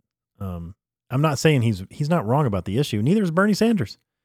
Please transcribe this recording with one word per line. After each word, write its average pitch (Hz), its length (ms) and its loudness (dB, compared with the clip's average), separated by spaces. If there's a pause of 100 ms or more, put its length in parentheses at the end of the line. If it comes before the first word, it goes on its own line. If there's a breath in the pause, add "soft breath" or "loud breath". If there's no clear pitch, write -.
(400)
um, 90 340 -10 (360)
I'm 127 120 0
not 151 160 0
saying 147 240 4
he's, 104 280 0
he's 147 180 -6
not 156 180 0
wrong 139 180 2
about 98 200 -2
the 95 120 -2
issue. 120 240 -2
Neither 175 220 2
is 180 80 -2
Bernie 196 240 2
Sanders. 214 440 0 (260)